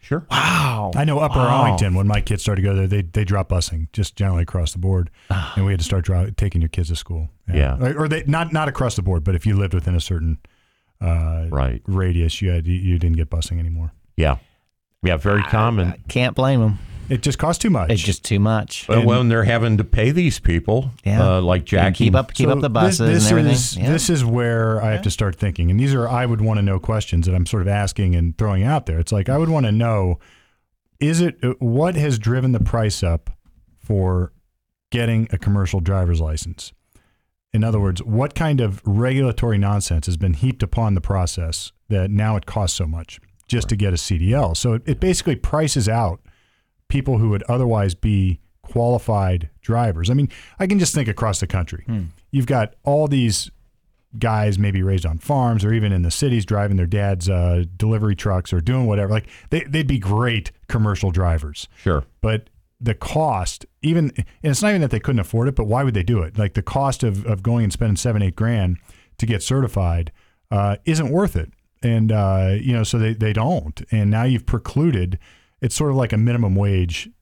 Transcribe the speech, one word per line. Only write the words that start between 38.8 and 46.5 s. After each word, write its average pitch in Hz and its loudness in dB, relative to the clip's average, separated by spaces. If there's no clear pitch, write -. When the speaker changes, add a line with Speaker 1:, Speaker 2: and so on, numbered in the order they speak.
Speaker 3:
regulatory 120 0
nonsense 101 0
has 90 -2
been 87 0
heaped 127 -2
upon 107 0
the 87 0
process 87 -4
that 98 0
now 107 0
it - -6
costs - -4
so 87 -4
much 82 -10
just 120 0
to 117 2
Speaker 1:
Right. 98 -4
Speaker 3:
get 98 2
a 85 0
C 90 -2
D 92 2
L? 82 0
So 120 0
it, 117 -6
it 135 -2
basically 180 0
prices 143 -2
out 110 -2